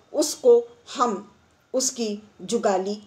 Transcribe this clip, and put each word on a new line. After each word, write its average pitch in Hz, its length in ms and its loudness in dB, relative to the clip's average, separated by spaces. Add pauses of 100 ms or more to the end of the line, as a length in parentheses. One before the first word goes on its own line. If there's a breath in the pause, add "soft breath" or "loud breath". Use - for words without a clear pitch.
(140 loud breath)
उसको 247 500 4 (320)
हम, 226 360 -2 (420)
उसकी 233 460 -4 (220)
जुगाली 202 640 -2